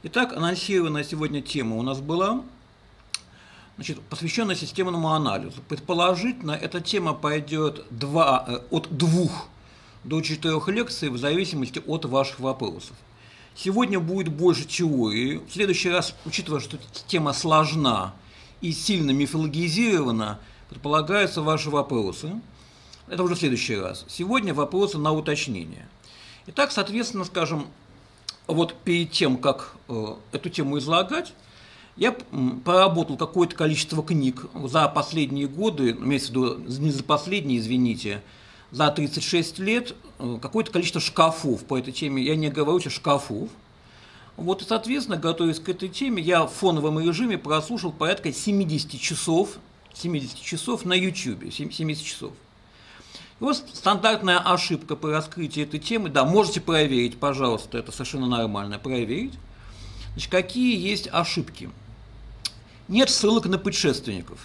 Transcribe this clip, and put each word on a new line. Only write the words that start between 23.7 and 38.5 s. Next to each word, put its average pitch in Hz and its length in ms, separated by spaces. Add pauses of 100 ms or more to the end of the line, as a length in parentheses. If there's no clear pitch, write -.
раз. 95 320
Сегодня 196 460
вопросы 185 440
на 156 140
уточнение. 143 760 (600)
Итак, 277 240
соответственно, 202 520
скажем, 160 440 (800)
вот 160 340
перед 170 300
тем, 131 240
как, 139 400 (120)
э, 110 260 (180)
эту 156 180
тему 143 280
излагать, 190 540 (640)
я, 247 200 (140)
м, 127 300
проработал 170 560
какое-то 170 400
количество 156 480
книг 135 500
за 143 320
последние 143 640
годы, 143 420
имеется 131 380
в - 20
виду, 127 280 (220)
не 151 120
за 135 100
последние, 151 560
извините, 110 640 (480)